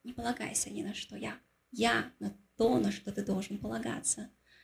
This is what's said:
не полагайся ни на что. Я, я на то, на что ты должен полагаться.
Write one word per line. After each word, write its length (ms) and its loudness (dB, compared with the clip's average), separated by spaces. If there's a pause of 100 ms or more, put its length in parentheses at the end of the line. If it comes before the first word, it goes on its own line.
не 80 -10
полагайся 580 -2
ни 140 -6
на 100 -4
что. 220 -8
Я, 220 -6 (340)
я 480 2
на 160 -4 (220)
то, 220 6
на 120 4
что 220 -4
ты 100 -2
должен 360 -2
полагаться. 680 -2 (340)